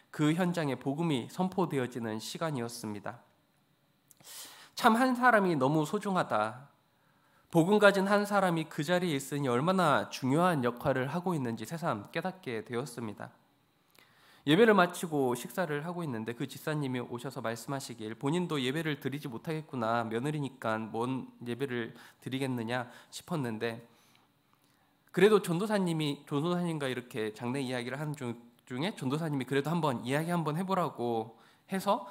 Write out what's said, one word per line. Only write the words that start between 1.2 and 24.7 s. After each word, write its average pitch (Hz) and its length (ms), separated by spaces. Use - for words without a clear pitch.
선포되어지는 135 880
시간이었습니다. 117 1000
참 226 200
한 254 200
사람이 214 400
너무 151 320
소중하다. 135 840
복음 170 300
가진 196 280
한 202 200
사람이 185 380
그 156 180
자리에 175 320
있으니 143 320
얼마나 143 640
중요한 151 520
역할을 127 440
하고 175 260
있는지 120 320
새삼 151 460
깨닫게 165 540
되었습니다. 120 680
예배를 208 260
마치고 156 640
식사를 151 500
하고 175 200
있는데 117 260
그 139 160
집사님이 135 540
오셔서 123 400
말씀하시길 113 760
본인도 151 460
예배를 147 400
드리지 143 260
못하겠구나, 120 800
며느리니까 120 720
뭔 113 500
예배를 120 480
드리겠느냐 123 680
싶었는데 117 760